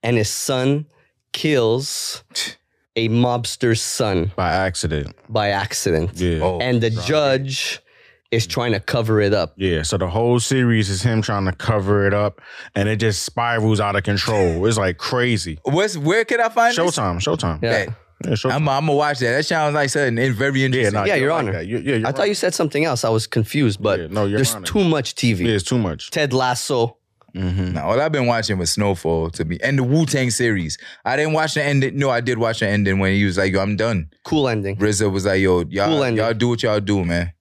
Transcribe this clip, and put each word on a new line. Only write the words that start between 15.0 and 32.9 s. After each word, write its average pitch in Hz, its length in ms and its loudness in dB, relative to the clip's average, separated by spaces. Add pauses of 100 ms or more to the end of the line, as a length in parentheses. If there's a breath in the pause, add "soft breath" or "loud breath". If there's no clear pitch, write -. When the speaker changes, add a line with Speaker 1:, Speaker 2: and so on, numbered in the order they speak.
Speaker 3:
What's, 180 340 0
where 175 280 0
can 233 160 -2
I 233 80 2
find 233 280 2
this? 170 80 2 (120)
Speaker 2:
Showtime, 90 220 -2
Showtime. 85 440 -2
Speaker 1:
Yeah. 117 80 0
Speaker 3:
Okay. 107 160 0 (380)
Speaker 2:
Yeah, - 80 -4
Showtime. 120 200 -2
Speaker 3:
I'm, 147 160 0
I'm 139 180 0
gonna 143 80 2
watch 147 240 0
that. 120 140 0
That 151 120 0
sounds 151 300 0
like 139 160 0
something 131 260 0
in-, 131 160 0
very 135 320 0
interesting. 123 300 2
Speaker 2:
Yeah, 107 60 0
nah, 98 60 0
Speaker 1:
Yeah, 170 100 2
Speaker 2:
you're 131 120 2
Speaker 1:
Your 156 60 0
Speaker 2:
like 156 80 0
Speaker 1:
Honor. 98 100 -2
Speaker 2:
that. 85 140 -6
You, 113 120 -4
yeah, 131 180 -2
you're 110 120 0
Speaker 1:
I 131 40 -2
thought 165 80 -2
Speaker 2:
right. 202 100 2
Speaker 1:
you 208 40 0
said 180 200 -2
something 151 320 -2
else. 127 180 -2
I 113 60 2
was 110 160 0
confused, 113 560 0
but 98 180 0
Speaker 2:
Yeah, 80 100 -8
no, 104 140 0
Your 101 140 0
Speaker 1:
there's 131 160 0
Speaker 2:
Honor. 98 120 -12
Speaker 1:
too 208 180 0
much 156 320 0
T 117 180 2
V. 87 100 -2
Speaker 2:
Yeah, 117 100 2
it's 95 100 0
too 127 120 0
much. 92 340 -2
Speaker 1:
Ted 147 220 0
Lasso. 123 640 0 (400)
Speaker 2:
Mm-hmm. 90 380 -2
Speaker 3:
Nah, 76 120 -4
all 113 140 2
I've 156 120 0
been 131 120 0
watching 113 320 0
was 87 160 -2
Snowfall 82 600 0
to 85 120 -4
be, 80 180 -6
and 135 160 0
the 131 60 2
Wu-Tang 131 460 2
series. 107 480 0 (260 loud breath)
I 123 120 0
didn't 156 180 0
watch 156 200 0
the 151 80 0
ending. 139 360 0
No, 139 100 0
I 120 140 0
did 120 160 -2
watch 113 220 0
the 107 80 0
ending 98 320 2